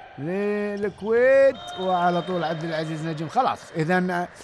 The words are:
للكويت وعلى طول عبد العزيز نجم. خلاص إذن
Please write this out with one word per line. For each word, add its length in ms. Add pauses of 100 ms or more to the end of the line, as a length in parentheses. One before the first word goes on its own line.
(180)
للكويت 1600
وعلى 420
طول 220
عبد 200
العزيز 420
نجم. 220
خلاص 440
إذن 540 (180)